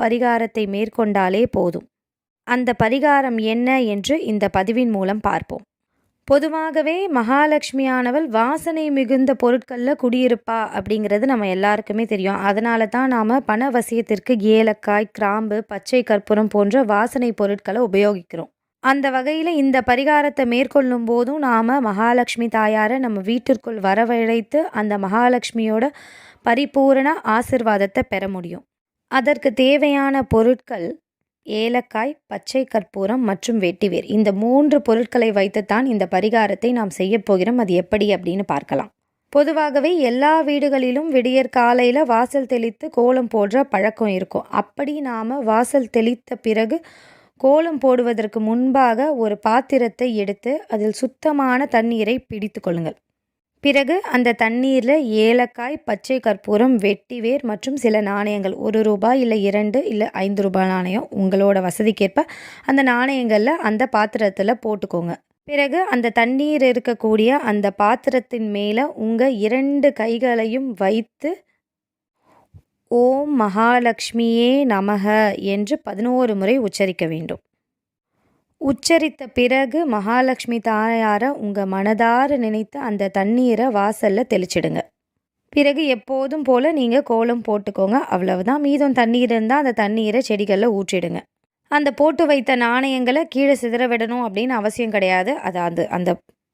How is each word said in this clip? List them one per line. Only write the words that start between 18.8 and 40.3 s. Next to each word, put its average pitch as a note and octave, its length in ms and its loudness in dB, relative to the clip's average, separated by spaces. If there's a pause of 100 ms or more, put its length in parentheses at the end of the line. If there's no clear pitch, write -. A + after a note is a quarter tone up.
வகையில D4 340 -2
இந்த C4+ 400 2
பரிகாரத்தை C#4+ 600 2
மேற்கொள்ளும் B3 600 0
போதும் A#3+ 320 0
நாம B3 440 0
மகாலட்சுமி A#3 640 0
தாயாரை G#3+ 500 0
நம்ம A#3 220 -4
வீட்டிற்குள் A3+ 600 -2
வரவழைத்து A3+ 760 0
அந்த G#3+ 420 -2
மகாலட்சுமியோட A3+ 920 0 (540)
பரிபூரண C4+ 800 2
ஆசிர்வாதத்தை A3 840 0
பெற G3 180 -4
முடியும். F3 380 -10 (420)
அதற்கு C4+ 460 0
தேவையான C#4 720 2
பொருட்கள் A3+ 760 0 (500)
ஏலக்காய், A#3 680 -4 (100)
பச்சை - 380 -4
கற்பூரம் A3 560 -4
மற்றும் A3 380 -2
வெட்டிவேர். F3+ 440 -2
இந்த G#3 280 -2
மூன்று B3+ 500 2
பொருட்களை A3+ 500 0
வைத்துத்தான் G3+ 540 0
இந்த G#3 260 0
பரிகாரத்தை G#3 600 0
நாம் A3+ 180 -2
செய்யப் F#3+ 360 -2
போகிறோம். G3+ 320 2
அது G3 160 0
எப்படி G3+ 400 0
அப்படின்னு F3+ 280 -2
பார்க்கலாம். C#3+ 500 -4 (380)
பொதுவாகவே D4 680 2
எல்லா C#4+ 460 2